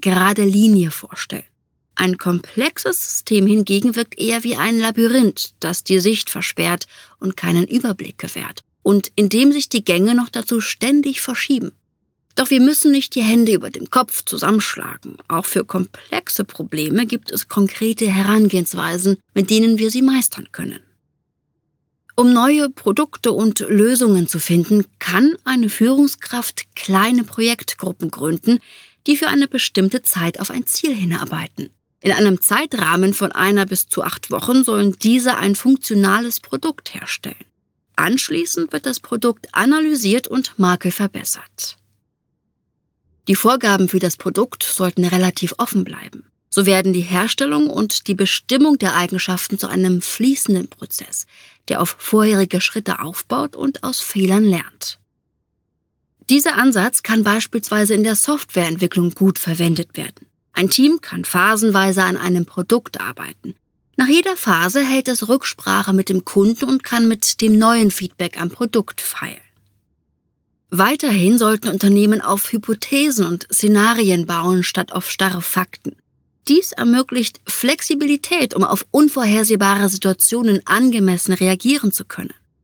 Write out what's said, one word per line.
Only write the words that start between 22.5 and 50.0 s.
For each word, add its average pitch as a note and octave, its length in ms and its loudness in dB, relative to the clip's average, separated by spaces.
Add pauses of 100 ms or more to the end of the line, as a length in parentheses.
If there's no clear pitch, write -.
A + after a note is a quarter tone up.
Produkte A#3+ 640 -4
und G#3+ 260 0
Lösungen G#3+ 680 2
zu E3+ 120 -4
finden, F3 460 2 (120)
kann C4 460 2
eine B3+ 240 0
Führungskraft B3 1080 0
kleine G#3+ 520 0
Projektgruppen G3+ 880 -4
gründen, D#3+ 480 0 (480)
die D4 100 4
für D#4 100 -2
eine C#4 220 2
bestimmte G#3+ 520 0
Zeit E3+ 380 -4
auf - 120 -8
ein B3+ 140 -6
Ziel - 300 -4
hinarbeiten. E3 720 -6 (300)
In G3 140 0
einem G3 280 2
Zeitrahmen G3 720 0
von G3 200 -4
einer G3 320 2
bis F#3+ 220 -4
zu - 160 -4
acht - 280 -8
Wochen B3+ 320 2
sollen G#3 380 2
diese A#3+ 340 2
ein G3+ 200 0
funktionales A3+ 840 0
Produkt - 540 -8
herstellen. - 420 -12 (640)
Anschließend D#4+ 760 -2
wird D4+ 140 -6
das C4 160 -6
Produkt A#3 500 -4
analysiert C4 800 0
und - 280 -6
Makel F3+ 340 0
verbessert. - 880 -8 (1500)
Die G3 80 2
Vorgaben G#3+ 520 2
für F#3 120 0
das F3+ 180 -2
Produkt - 460 -4
sollten F3+ 420 -2
relativ F3+ 540 0
offen G#3+ 240 -2
bleiben. - 420 -18 (240)
So G3 160 0
werden F#3+ 260 2
die F3+ 100 0
Herstellung B3+ 680 0
und - 380 -4
die G3+ 80 0
Bestimmung C4 640 2
der F#3 160 0
Eigenschaften F3+ 640 -2
zu - 80 -6
einem F#3 340 0